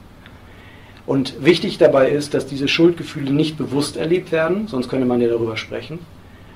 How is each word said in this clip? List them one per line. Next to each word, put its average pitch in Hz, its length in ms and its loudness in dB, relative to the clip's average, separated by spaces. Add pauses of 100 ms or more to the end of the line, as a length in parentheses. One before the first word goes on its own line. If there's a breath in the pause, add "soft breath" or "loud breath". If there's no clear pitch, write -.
(1040 loud breath)
Und 135 400 -2
wichtig 175 340 2
dabei 139 300 6
ist, 147 240 -2
dass 131 140 -2
diese 139 220 -4
Schuldgefühle 151 640 2
nicht 156 260 0
bewusst 131 380 -2
erlebt 170 340 -2
werden, 165 380 0
sonst 127 200 -4
könnte 131 160 -2
man 123 160 2
ja 120 60 4
darüber 113 300 -2
sprechen, 117 420 -10 (580 loud breath)